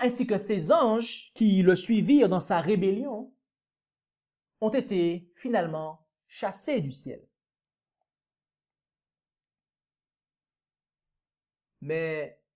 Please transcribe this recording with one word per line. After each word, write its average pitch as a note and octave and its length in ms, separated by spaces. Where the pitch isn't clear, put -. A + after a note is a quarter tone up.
ainsi B3 260
que G#3 100
ses F#3 360
anges A#3 640
qui G3 260
le F3+ 140
suivirent A3+ 520
dans F3+ 140
sa F3+ 180
rébellion G#3+ 760
ont A3 100
été F3+ 640
finalement D#3+ 720
chassés A3 540
du C3+ 100
ciel. - 340
Mais, D#3 640